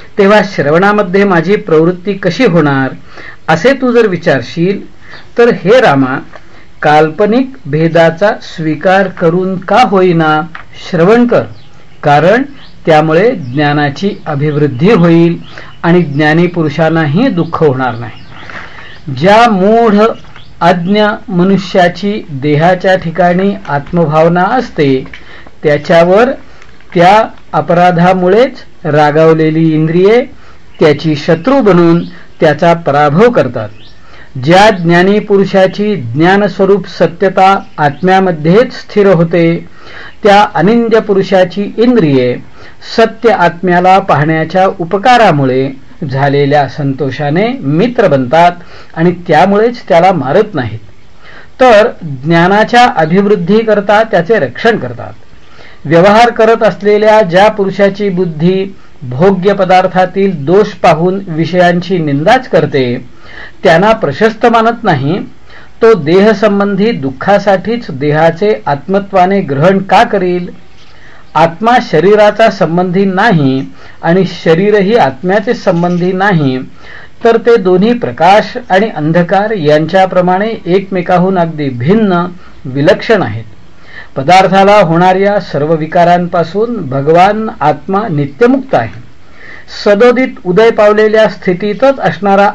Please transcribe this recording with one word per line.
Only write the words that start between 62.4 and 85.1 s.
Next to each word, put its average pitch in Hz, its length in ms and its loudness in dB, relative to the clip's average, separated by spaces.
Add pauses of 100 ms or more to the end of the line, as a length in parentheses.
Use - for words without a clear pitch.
करते, 135 560 -2 (580)
त्यांना 185 280 4
प्रशस्त 214 540 -2
मानत 233 380 0
नाही, 165 360 -2 (600)
तो 226 120 6
देहसंबंधी 202 1000 0
दुःखासाठीच 196 1000 -2
देहाचे 160 720 0
आत्मत्वाने 190 760 -2
ग्रहण 151 360 0
का 190 260 2
करील? 180 440 -2 (880)
आत्मा 185 460 0
शरीराचा 208 680 2
संबंधी 180 560 -2
नाही 160 640 0 (320)
आणि 175 200 2 (220)
शरीरही 196 500 2
आत्म्याचे 190 580 -2
संबंधी 175 580 -2
नाही, 170 480 0 (640)
तर 233 140 4
ते 233 200 4
दोन्ही 185 360 2
प्रकाश 190 640 0 (120)
आणि 196 200 0
अंधकार 175 600 -2
यांच्याप्रमाणे 180 1000 0 (120)
एकमेकाहून 185 720 0
अगदी 156 320 -4
भिन्न, 175 560 0 (400)
विलक्षण 170 580 0
आहेत. 110 200 -8 (720)
पदार्थाला 190 600 2
होणाऱ्या 185 640 2